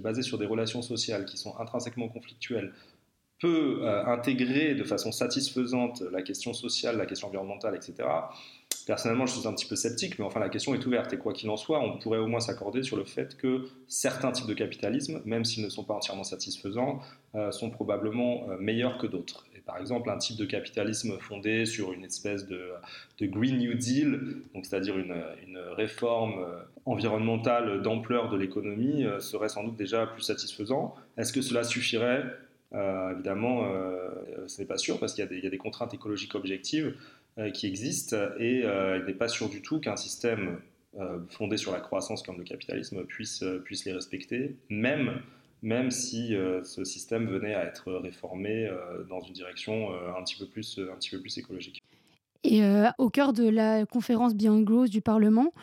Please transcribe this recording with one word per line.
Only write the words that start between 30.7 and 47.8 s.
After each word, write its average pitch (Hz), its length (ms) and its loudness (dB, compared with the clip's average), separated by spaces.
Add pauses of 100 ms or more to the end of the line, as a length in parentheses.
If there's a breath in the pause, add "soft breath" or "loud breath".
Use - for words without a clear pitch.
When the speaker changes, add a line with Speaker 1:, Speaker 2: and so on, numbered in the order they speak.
Speaker 1:
Est-ce 110 140 -2
que 131 100 2
cela 120 220 2
suffirait ? 120 600 2 (500)
Euh, 95 380 0
évidemment, 104 540 0
euh, 92 420 -2 (400)
ce - 120 -10
n'est 98 60 -6
pas 95 120 -2
sûr - 200 0
parce 110 160 -2
qu'il 104 80 -2
y 98 40 -4
a 92 40 -8
des, 92 80 -6
il 90 60 -4
y - 20 -2
a 90 40 -2
des 95 80 -2
contraintes - 360 -6
écologiques 104 400 -6
objectives, 101 640 -2 (420 loud breath)
euh, 107 120 -2
qui 98 180 -4
existent 110 480 -2 (240)
et, 120 240 4
euh, 95 340 2
il 90 60 -4
n'est 95 100 -2
pas 117 140 0
sûr 113 200 -2
du 101 140 -8
tout 156 160 -2
qu'un 110 160 -2
système, 98 640 -2 (400)
euh, 90 200 -6 (100)
fondé 104 280 -2
sur 98 140 -2
la 90 80 0
croissance - 440 -4
comme 90 140 -10
le 90 60 -8
capitalisme - 640 -8
puisse, - 400 -8
euh, 92 200 -4
puisse - 200 -8
les 98 80 -4
respecter, 120 640 -6 (140)
même, 120 500 0 (420 loud breath)
même 123 300 0
si, 113 420 -2
euh, 92 300 0
ce - 180 -8
système 113 460 -2
venait 101 260 -2
à 90 100 0
être - 280 -8